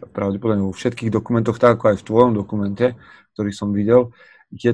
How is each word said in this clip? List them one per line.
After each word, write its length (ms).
pravdepodobne 560
vo 40
všetkých 360
dokumentoch, 480
tak 240
ako 120
aj 40
v 160
tvojom 240
dokumente, 560
ktorý 160
som 240
videl, 400
je 200